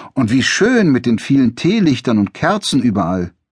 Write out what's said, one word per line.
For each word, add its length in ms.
"Und 160
wie 140
schön 480
mit 160
den 100
vielen 380
Teelichtern 640
und 160
Kerzen 480
überall. 500